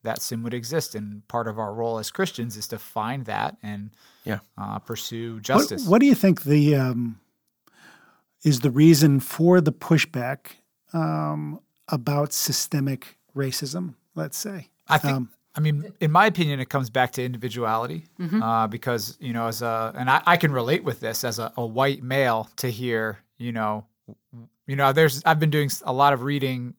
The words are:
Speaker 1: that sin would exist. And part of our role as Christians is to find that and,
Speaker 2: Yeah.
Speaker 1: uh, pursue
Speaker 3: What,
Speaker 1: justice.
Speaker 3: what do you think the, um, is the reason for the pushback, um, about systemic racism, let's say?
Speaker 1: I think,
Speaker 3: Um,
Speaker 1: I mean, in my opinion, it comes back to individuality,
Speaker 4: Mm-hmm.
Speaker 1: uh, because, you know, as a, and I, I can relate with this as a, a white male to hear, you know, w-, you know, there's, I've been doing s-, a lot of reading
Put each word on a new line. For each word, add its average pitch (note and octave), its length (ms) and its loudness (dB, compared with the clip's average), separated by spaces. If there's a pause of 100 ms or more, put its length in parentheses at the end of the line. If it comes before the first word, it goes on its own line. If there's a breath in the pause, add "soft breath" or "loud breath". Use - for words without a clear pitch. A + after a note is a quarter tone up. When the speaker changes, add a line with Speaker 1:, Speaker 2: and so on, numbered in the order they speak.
Speaker 1:
that A2+ 180 -6
sin A2+ 220 -8
would A#2 100 -8
exist. B2 420 -6
And G#2 340 -10
part A#2 180 -4
of G#2+ 100 -8
our G#2+ 160 -6
role A#2 240 -4
as A2 140 -8
Christians A#2+ 460 -6
is G#2+ 100 -10
to A2+ 100 -10
find A#2 480 -6
that G#2 380 -4
and, G#2 260 -12 (360 soft breath)
Speaker 2:
Yeah. G2+ 140 -4 (180)
Speaker 1:
uh, G#2 220 -8
pursue A#2 560 -10
Speaker 3:
What, G#2+ 80 -14
Speaker 1:
justice. B3+ 440 0
Speaker 3:
what G3+ 140 6
do C#4 60 6
you C4+ 80 8
think - 280 2
the, D3 320 4
um, A#2+ 440 -2 (1200 soft breath)
is C#3 160 4
the C#3+ 120 0
reason D3 480 8
for F3 420 4
the D3 100 2
pushback, - 840 -2 (360)
um, D#3 680 -4 (280)
about C#3+ 460 -2
systemic - 840 -4 (180)
racism, C#3 600 -6 (200)
let's D#3 220 -8
say? G3 320 -12 (180)
Speaker 1:
I D3+ 100 4
think, C#3 180 2
Speaker 3:
Um, B2+ 140 -4 (260)
Speaker 1:
I - 40 -4
mean, D3+ 400 0
in D#3 120 2
my F#3 140 6
opinion, D#3 340 0
it B2+ 100 -6
comes C3 200 -2
back B2 240 2
to B2+ 100 -4
individuality, B2 840 -4 (140)
Speaker 4:
Mm-hmm. F3+ 220 -2
Speaker 1:
uh, A2+ 260 2
because, A2+ 520 -4
you B2 140 -6
know, A#2 140 -2
as A2 140 -6
a, A2+ 340 -4
and B2+ 140 -4
I, C#3+ 160 4
I F3 120 6
can D#3 140 2
relate B2+ 320 0
with B2 160 -4
this A2 240 -6
as A#2 160 -4
a, A2+ 160 -6
a A#2+ 100 -4
white C3 380 0
male B2+ 540 0
to B2+ 140 -4
hear, A2 480 -4 (180)
you A#2+ 140 -8
know, G#2+ 340 -4 (220)
w-, A2+ 400 -20 (200)
you C3+ 80 -6
know, C#3 180 4
there's, D3 320 4
I've D#3+ 140 4
been D#3 120 2
doing D3 160 2
s-, - 180 -6
a C3 80 -4
lot C#3+ 200 6
of B2 100 -2
reading C3 560 -4